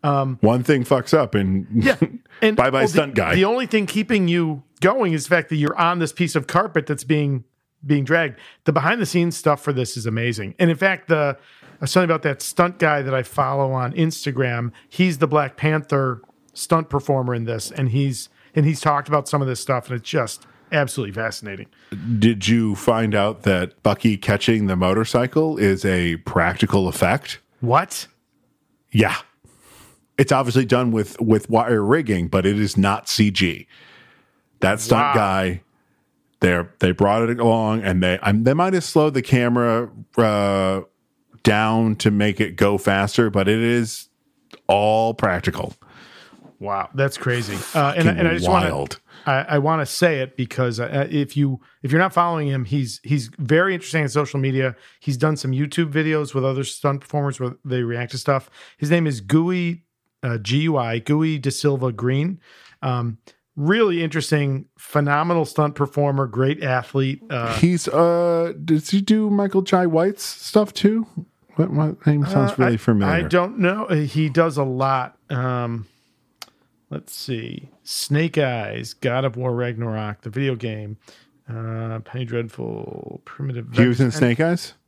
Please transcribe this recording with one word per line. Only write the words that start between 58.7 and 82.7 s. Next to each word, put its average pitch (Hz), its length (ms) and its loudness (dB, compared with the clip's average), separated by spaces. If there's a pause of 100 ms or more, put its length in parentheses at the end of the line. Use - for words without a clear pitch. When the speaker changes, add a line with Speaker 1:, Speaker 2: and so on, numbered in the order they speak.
Speaker 1:
His 147 120 -4
name 170 160 2
is 127 140 -2
Gui, 170 640 0 (400)
uh, 117 160 -4
G 110 240 0
U 160 160 0
I, 117 220 -2
Gui 156 380 0
Da 135 120 -4
Silva 131 420 -2
Green. 135 480 -2 (400)
Um, 120 380 -4 (380)
really 175 460 2
interesting, 147 600 -2 (140)
phenomenal 151 640 0
stunt 147 300 0
performer, 139 520 0
great 131 380 -2
athlete. 135 640 -2
Uh, 117 300 -4
Speaker 2:
He's, 170 300 2
uh, 170 640 2 (100)
does 156 240 0
he 196 140 2
do 214 260 2
Michael 202 320 2
Jai 185 240 2
White's 175 400 0
stuff - 480 0
too? 220 340 2 (500)
What, 170 140 0
what 151 360 -2
name 147 200 2
sounds 180 260 0
Speaker 1:
Uh, - 60 -6
Speaker 2:
really 123 160 2
Speaker 1:
I, - 40 -2
Speaker 2:
familiar? 104 360 2
Speaker 1:
I 170 80 2
don't 180 360 0
know. 196 260 0
Uh, 190 120 -2
he 151 320 0
does 156 280 2
a 143 80 0
lot. 131 520 -2 (140)
Um, 123 560 -4 (1040)
let's - 240 -12
see. 120 540 -10 (160)
Snake 156 540 -2
Eyes, 117 560 -4
God 131 300 -2
of 120 120 -4
War 127 180 -4
Ragnarok, 110 680 -6
the 120 80 -12
video 135 260 -4
game. 107 400 -10 (520)
Uh, 113 520 -8
Penny 127 240 -10
Dreadful, 117 1000 -10